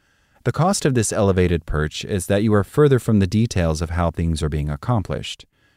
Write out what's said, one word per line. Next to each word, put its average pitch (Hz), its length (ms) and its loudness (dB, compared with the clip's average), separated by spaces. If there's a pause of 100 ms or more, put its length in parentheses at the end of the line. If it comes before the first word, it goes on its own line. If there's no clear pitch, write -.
(460)
The 123 60 0
cost 185 320 0
of 139 120 2
this 113 180 0
elevated 90 540 2
perch 76 360 -4
is 95 220 -4
that 101 160 0
you 107 140 2
are 101 80 4
further 147 340 4
from 110 220 2
the 98 80 2
details 90 560 0
of 78 80 -6
how 85 180 0
things 82 320 -2
are 76 80 -2
being 73 200 -4
accomplished. - 760 -6 (320)